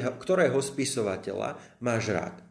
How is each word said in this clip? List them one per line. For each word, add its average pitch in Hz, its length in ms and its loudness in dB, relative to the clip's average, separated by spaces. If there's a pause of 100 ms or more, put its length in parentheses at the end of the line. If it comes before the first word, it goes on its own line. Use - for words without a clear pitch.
ktorého 139 560 2
spisovateľa 110 1200 -4
máš 113 320 0
rád? 80 240 -2 (120)